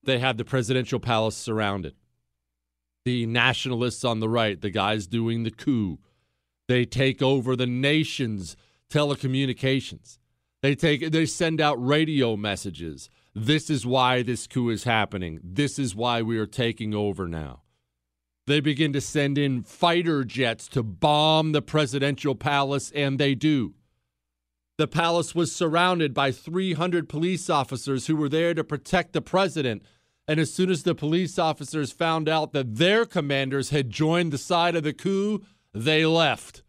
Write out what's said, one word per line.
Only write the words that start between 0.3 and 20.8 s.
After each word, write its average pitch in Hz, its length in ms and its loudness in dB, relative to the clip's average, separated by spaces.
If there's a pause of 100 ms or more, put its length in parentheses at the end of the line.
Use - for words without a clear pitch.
the 110 80 -6
presidential 127 560 -2
palace 110 360 0
surrounded. 101 580 -4 (1080)
The 123 220 0
nationalists 120 800 0
on 113 160 0
the 110 80 0
right, 110 320 2
the 104 100 -4
guys 101 360 0
doing 117 360 -2
the 110 80 -4
coup, 110 480 -2 (720)
they 123 160 2
take 135 360 0
over 131 340 2
the 123 120 0
nation's 123 920 -2 (340)
telecommunications. 135 1300 -2 (440)
They 139 120 2
take, 156 380 0
they 160 140 4
send 160 340 0
out 139 240 2
radio 143 520 2
messages. 87 760 -6 (240)
"This 139 340 0
is 131 160 -2
why 127 380 2
this 117 240 -4
coup 120 240 -2
is 107 140 -4
happening. 98 580 -2
This 98 360 -4
is 120 160 -4
why 117 280 0
we 113 160 -2
are 107 80 -2
taking 110 480 -4
over 101 340 -2
now." 76 340 -8 (840)
They 147 140 2
begin 147 340 0
to 139 60 0
send 143 360 0
in 139 260 0
fighter 170 640 0
jets 120 440 -2
to 127 140 -2